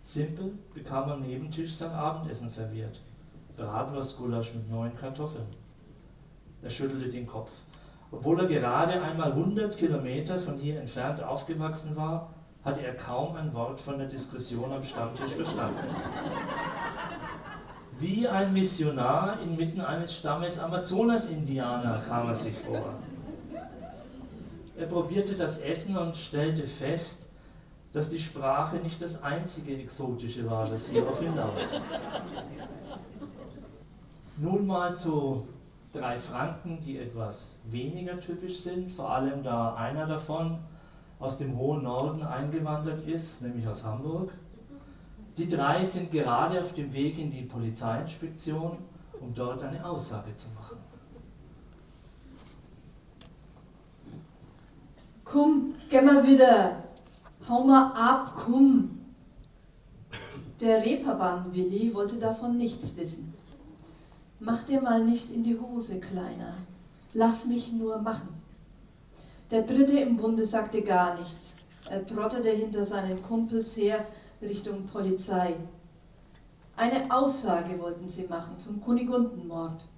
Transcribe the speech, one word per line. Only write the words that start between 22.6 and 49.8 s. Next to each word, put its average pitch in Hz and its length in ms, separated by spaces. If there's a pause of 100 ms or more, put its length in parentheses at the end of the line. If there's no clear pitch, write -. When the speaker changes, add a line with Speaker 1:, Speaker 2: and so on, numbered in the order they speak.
Speaker 1:
Er 165 120
probierte 185 480
das 156 240
Essen 165 360
und 165 220
stellte 156 480
fest, - 640 (640)
dass 151 200
die 165 80
Sprache 147 560
nicht 165 260
das 165 220
einzige 143 520
Exotische 120 720
war, 110 220
das 113 200
hier 226 200
auf - 140
ihn 165 120
lauert. 143 460 (2500)
Nun 190 300
mal 180 280
zu 143 520 (440)
drei 123 280
Franken, 160 680
die 135 140
etwas 110 560 (100)
weniger 175 540
typisch 180 400
sind, 180 320
vor - 180
allem 135 320
da 117 320
einer 143 320
davon 160 540 (580)
aus 131 220
dem 131 180
hohen 143 240
Norden 143 400
eingewandert 151 840
ist, 165 340
nämlich 120 260
aus 101 160
Hamburg. 151 500 (1040)
Die 170 140
drei 143 340
sind 165 280
gerade 160 480
auf - 160
dem 143 180
Weg 147 240
in 151 140
die 127 100
Polizeiinspektion, 147 1400 (420)
um 120 140
dort 123 300
eine - 200